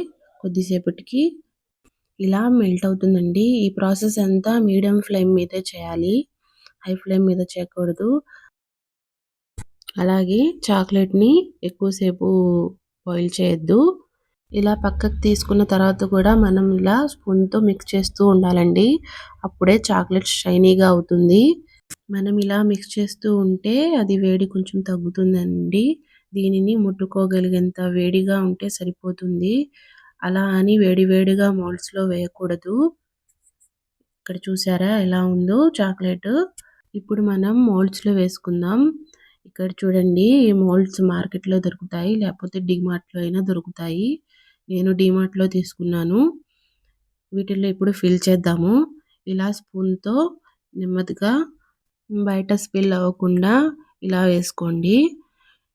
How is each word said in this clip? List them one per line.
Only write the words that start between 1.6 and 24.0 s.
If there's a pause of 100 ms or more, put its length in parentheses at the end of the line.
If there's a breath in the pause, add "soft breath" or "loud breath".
ఇలా
మెల్ట్
అవుతుందండి. (140)
ఈ
ప్రాసెస్
అంతా
మీడియం
ఫ్లేమ్
మీదే
చేయాలి, (680 soft breath)
హై
ఫ్లేమ్
మీద
చేయకూడదు. (1900 soft breath)
అలాగే (200)
చాక్లెట్‌ని (320)
ఎక్కువసేపు (800)
బాయిల్
చేయొద్దు. (720)
ఇలా
పక్కకు
తీసుకున్న
తర్వాత
కూడా
మనం
ఇలా (120)
స్పూన్‌తో
మిక్స్
చేస్తూ
ఉండాలండి. (580 loud breath)
అప్పుడే
చాక్లెట్
షైనీగా
అవుతుంది. (680 soft breath)
మనం
ఇలా
మిక్స్
చేస్తూ
ఉంటే (200)
అది